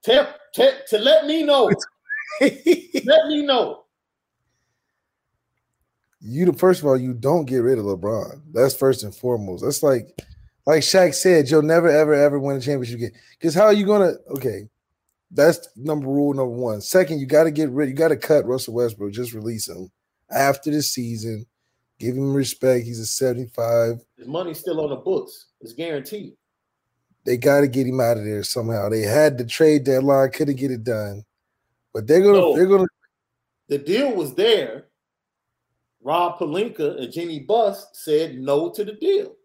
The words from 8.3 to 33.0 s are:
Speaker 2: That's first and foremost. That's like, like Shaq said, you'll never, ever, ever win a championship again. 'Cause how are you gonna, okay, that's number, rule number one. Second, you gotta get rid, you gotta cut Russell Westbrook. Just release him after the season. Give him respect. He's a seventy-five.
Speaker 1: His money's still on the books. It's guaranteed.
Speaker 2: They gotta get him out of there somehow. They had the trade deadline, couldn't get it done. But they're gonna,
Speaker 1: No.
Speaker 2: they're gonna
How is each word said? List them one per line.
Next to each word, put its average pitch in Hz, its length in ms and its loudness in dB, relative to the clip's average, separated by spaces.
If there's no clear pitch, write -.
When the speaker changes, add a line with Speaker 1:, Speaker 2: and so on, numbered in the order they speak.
Speaker 2:
That's 131 220 2
first 131 300 0
and 101 100 -12
foremost. 101 480 -6
That's 143 200 -4
like, 131 240 2
like 151 160 4
Shaq 180 320 4
said, 160 360 4
you'll 156 120 4
never, 165 260 4
ever, 151 260 4
ever 143 240 4
win 139 180 -4
a 131 40 -6
championship 123 360 -6
again. 113 160 -8
'Cause 160 140 -2
how 196 100 6
are 214 80 8
you 208 140 2
gonna, 196 280 2
okay, 113 380 -6
that's - 460 2
number, 143 320 -6
rule 143 260 0
number 127 200 -2
one. 117 260 -6
Second, 175 400 0
you 135 60 -6
gotta 151 240 4
get 151 200 -2
rid, 135 180 -2
you 131 60 -6
gotta 156 220 2
cut 139 300 2
Russell 123 280 -4
Westbrook. 110 380 -4
Just 113 220 -10
release 110 340 -8
him 92 220 -16
after 139 400 0
the 147 120 -2
season. 113 640 -8
Give 123 160 -4
him 139 160 -2
respect. 131 520 0
He's 117 160 -10
a 110 60 -10
seventy-five. 117 920 -2
Speaker 1:
His - 100 -20
money's 160 320 -8
still 160 220 -6
on 151 100 -4
the 135 60 -8
books. - 500 -6
It's 117 120 -20
guaranteed. 156 600 -10
Speaker 2:
They 123 120 0
gotta 143 320 4
get 127 180 -2
him 127 140 -2
out 117 180 2
of 104 60 -8
there 104 180 -6
somehow. 110 460 -4
They 110 140 -2
had 135 360 2
the 123 60 -6
trade 151 400 2
deadline, 135 460 2
couldn't 143 280 -4
get 135 120 -4
it 117 140 -8
done. 107 400 -6
But 107 140 -8
they're 160 160 6
gonna, 202 160 6
Speaker 1:
No. 165 180 4
Speaker 2:
they're 175 100 4
gonna 190 200 4